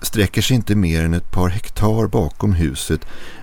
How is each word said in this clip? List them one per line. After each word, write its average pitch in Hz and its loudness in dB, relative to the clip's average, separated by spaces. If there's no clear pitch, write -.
sträcker 107 0
sig 131 2
inte 104 2
mer 82 2
än 82 2
ett 85 -2
par 90 2
hektar 110 0
bakom - 0
huset, 80 -2